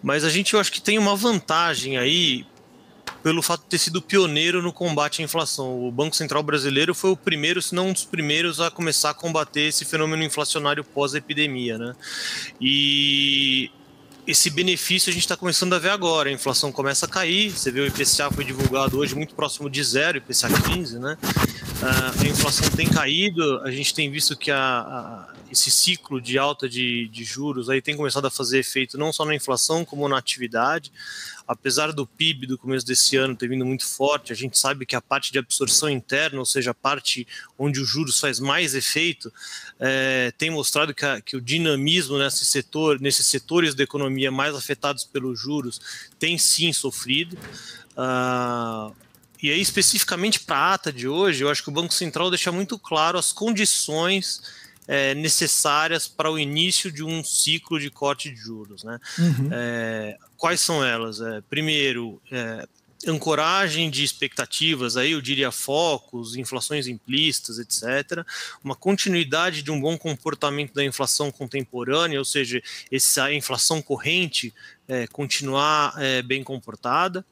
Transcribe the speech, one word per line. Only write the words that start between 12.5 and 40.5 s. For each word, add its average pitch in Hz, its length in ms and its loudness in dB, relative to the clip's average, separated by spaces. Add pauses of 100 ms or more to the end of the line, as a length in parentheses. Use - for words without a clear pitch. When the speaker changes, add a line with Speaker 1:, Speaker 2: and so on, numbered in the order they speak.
Speaker 1:
E 139 1120 2 (540)
esse - 240 2
benefício 180 600 0
a 175 40 0
gente 170 140 0
tá 180 80 0
começando 180 380 0
a 175 60 2
ver 170 100 0
agora. 165 400 2
A - 20 -2
inflação 135 400 0
começa 139 340 0
a - 40 -8
cair. 190 420 0
Você 139 200 -2
vê 131 100 0
o 143 60 2
I 135 40 0
P 139 140 -2
C - 160 2
A 143 100 0
foi 135 140 -2
divulgado 131 520 0
hoje 143 180 0
muito 151 200 -6
próximo 143 340 -4
de 139 140 -2
zero, 143 340 2
I 127 40 -6
P - 120 -8
C - 120 4
A 113 40 0
quinze, 147 500 2
né? 143 180 -6 (640)
Ah, 131 400 2
a 147 60 6
inflação 143 440 2
tem 156 160 2
caído, 160 720 4
a 131 100 -4
gente 139 220 0
tem 147 160 0
visto 147 280 0
que - 140 -2
a, 139 60 2
a, 120 760 -2 (180)
esse - 200 4
ciclo 147 500 2
de 123 160 0
alta 139 300 0
de, 120 400 -2
de 110 160 -12
juros 131 460 -4
aí 135 120 2
tem 147 140 -4
começado 139 300 0
a 127 60 0
fazer 131 280 0
efeito 131 380 -2
não 151 160 0
só 160 120 -2
na 151 100 0
inflação, 151 480 0
como 143 240 -2
na 139 100 2
atividade. 127 760 -2 (560)
Apesar 147 460 -2
do 143 120 -4
pib 147 400 -2
do 127 120 -4
começo 127 280 -4
desse 127 300 4
ano 131 180 4
ter 120 140 -4
vindo 131 180 -2
muito 131 200 -2
forte, 139 480 0
a - 20 -6
gente 120 240 0
sabe 135 260 0
que 127 120 -2
a 113 40 0
parte - 300 -2
de 139 80 2
absorção 135 500 2
interna, 139 500 -2
ou 127 60 -4
seja, 127 260 0
a - 20 -2
parte 135 520 -2 (320)
onde 139 220 0
o 135 60 -2
juros 131 340 0
faz 131 180 0
mais 139 380 0
efeito, 156 560 0 (480)
é, 131 580 2
tem 160 120 0
mostrado 151 440 0